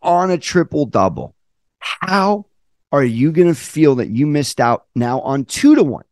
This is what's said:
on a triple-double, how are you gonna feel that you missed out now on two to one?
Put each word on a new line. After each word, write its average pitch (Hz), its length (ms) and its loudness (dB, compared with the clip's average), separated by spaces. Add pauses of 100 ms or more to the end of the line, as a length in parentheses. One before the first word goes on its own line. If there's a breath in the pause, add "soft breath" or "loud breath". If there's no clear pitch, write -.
on 180 280 2
a 175 80 0
triple-double, 104 960 -2 (460)
how 202 680 -2 (460)
are 143 120 2
you 123 280 0
gonna 170 240 4
feel 147 400 2
that 120 140 -4
you 127 180 0
missed 147 320 -2
out 120 340 0
now 120 280 -2
on 135 240 -4
two 294 300 2
to 247 80 2
one? 120 280 -4